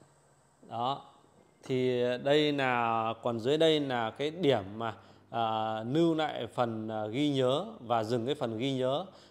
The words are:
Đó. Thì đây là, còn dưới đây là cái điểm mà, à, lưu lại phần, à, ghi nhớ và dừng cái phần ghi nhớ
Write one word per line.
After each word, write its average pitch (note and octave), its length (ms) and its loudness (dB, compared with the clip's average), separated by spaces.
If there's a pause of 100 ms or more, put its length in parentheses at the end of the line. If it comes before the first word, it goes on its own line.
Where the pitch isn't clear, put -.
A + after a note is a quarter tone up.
(640)
Đó. B2 400 -4 (600)
Thì B2+ 400 0 (200)
đây D3 300 4
là, A#2 680 0
còn A#2 180 -2
dưới C#3 180 2
đây D#3+ 220 4
là A#2+ 300 -2
cái C#3+ 200 -4
điểm C#3+ 320 2 (140)
mà, A2+ 180 -6 (360)
à, A2 520 -2
lưu D#3+ 320 2
lại B2+ 320 -2
phần, A2 420 -2
à, G#2+ 180 -4
ghi C3+ 220 0
nhớ C3+ 380 2 (140)
và A2+ 240 0
dừng A2+ 220 -2
cái C#3+ 80 -2
phần A#2 240 -4
ghi C3+ 140 -2
nhớ C3 340 -2 (240)